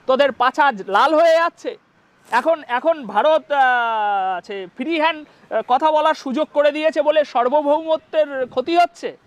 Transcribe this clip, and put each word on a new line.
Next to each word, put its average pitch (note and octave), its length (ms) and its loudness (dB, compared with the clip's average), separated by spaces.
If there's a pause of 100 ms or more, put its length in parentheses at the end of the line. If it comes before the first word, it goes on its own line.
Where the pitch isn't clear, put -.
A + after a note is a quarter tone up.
তোদের C4+ 260 2
পাছা C4 400 0 (140)
লাল A#3 280 2
হয়ে E4 180 4
যাচ্ছে। E4 440 -2 (540)
এখন, C#4+ 380 0
এখন C#4 380 -2
ভারত, D4 460 0
আহ, A3 840 0
আছে G3 280 -12 (100)
ফ্রি D#4 240 -4
হ্যান্ড, D#4 280 -4 (240)
আহ, A3 160 -2
কথা C4 220 2
বলার D#4 240 4
সুযোগ C#4 380 -4
করে D4 200 2
দিয়েছে D4+ 300 -2
বলে D4+ 220 2
সার্বভৌমত্বের D4 1200 -2
ক্ষতি C4 300 -4
হচ্ছে। F4 400 -2 (100)